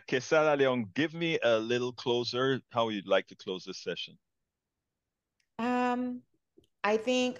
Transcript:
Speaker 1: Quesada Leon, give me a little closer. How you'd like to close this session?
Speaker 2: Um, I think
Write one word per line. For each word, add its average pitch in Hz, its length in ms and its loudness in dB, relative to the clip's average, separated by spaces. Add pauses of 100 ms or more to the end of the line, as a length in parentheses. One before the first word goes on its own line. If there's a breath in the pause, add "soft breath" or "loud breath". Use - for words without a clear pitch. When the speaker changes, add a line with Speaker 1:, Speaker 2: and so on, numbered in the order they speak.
Speaker 1:
Quesada 151 480 2
Leon, 127 400 2
give 156 180 0
me 165 300 -2
a 117 160 4
little 120 320 0
closer. 123 680 0 (100)
How 117 180 0
you'd 101 180 -6
like 95 200 2
to 95 80 -20
close 92 300 -8
this 95 180 -12
session? - 340 -8 (1400)
Speaker 2:
Um, 247 640 -2 (640)
I 214 140 4
think 254 420 0